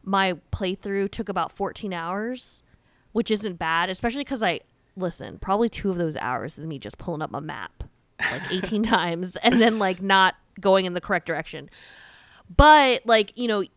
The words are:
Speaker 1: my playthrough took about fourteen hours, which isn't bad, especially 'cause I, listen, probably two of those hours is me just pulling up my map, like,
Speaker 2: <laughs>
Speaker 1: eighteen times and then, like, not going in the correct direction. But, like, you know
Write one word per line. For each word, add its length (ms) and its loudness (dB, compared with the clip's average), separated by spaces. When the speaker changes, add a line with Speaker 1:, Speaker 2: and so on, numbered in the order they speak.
Speaker 1:
my 300 0
playthrough 580 -4
took 180 -8
about 240 -4
fourteen 400 -6
hours, 720 -8
which 180 -2
isn't 280 -2
bad, 320 0
especially 340 -4
'cause 180 -6
I, 180 0
listen, 420 -8
probably 300 0
two 220 -4
of 80 -4
those 180 -2
hours 420 -6
is 80 -12
me 120 -10
just 200 -14
pulling 240 -8
up 80 -6
my 100 -8
map, 440 -12
like, 220 -6
Speaker 2:
<laughs> 100 -10
Speaker 1:
eighteen 300 -2
times 540 -2
and 240 4
then, 180 4
like, 220 0
not 360 4
going 260 6
in 80 -6
the 60 -4
correct 260 -4
direction. 420 -8
But, 480 8
like, 320 4
you 100 -4
know 180 0